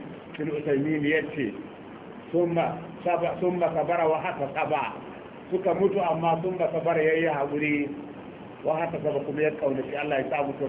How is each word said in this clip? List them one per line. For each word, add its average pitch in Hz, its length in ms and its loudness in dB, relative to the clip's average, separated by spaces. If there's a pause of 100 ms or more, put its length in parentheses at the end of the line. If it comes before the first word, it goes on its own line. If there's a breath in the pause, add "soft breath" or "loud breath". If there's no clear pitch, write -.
(380)
Ibn 151 120 -4
Usaymin 147 540 0
ya 156 180 4 (120)
ce, 117 180 -2 (800)
"Summa 165 460 2 (260)
saba-, 175 360 2
summa 180 340 4
sabara 160 340 2
wa 156 120 4
haka 160 340 -2
saba." 147 380 0 (580)
Suka 185 240 2
mutu 190 260 2
amma 165 420 2
summa 180 300 0
sabara 165 300 2
ya 156 120 4
yi 165 120 4
haƙuri, 147 640 0 (760)
wa 151 120 2
haka 165 260 -2
saba 139 180 2
kuma 147 220 -2
ya 156 80 6
ƙaunaci 135 460 0
Allah 147 220 0
ya 127 120 0
sa 147 120 2
mutu 139 260 -2